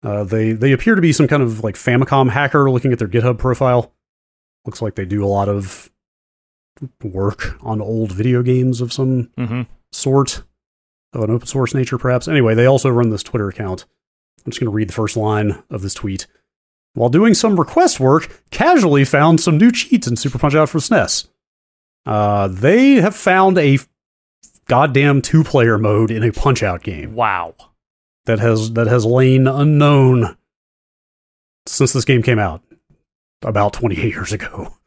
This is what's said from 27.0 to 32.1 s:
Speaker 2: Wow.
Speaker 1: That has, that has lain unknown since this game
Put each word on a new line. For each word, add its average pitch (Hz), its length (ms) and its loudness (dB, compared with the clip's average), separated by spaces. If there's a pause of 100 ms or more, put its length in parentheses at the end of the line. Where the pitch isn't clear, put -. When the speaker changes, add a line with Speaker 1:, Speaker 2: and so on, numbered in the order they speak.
Speaker 2:
Wow. 95 400 -4 (720)
Speaker 1:
That 113 140 -2
has, 113 340 0
that 117 140 0
has 113 180 0
lain 131 420 4
unknown 139 880 2 (1300)
since - 260 0
this 131 120 0
game 123 180 2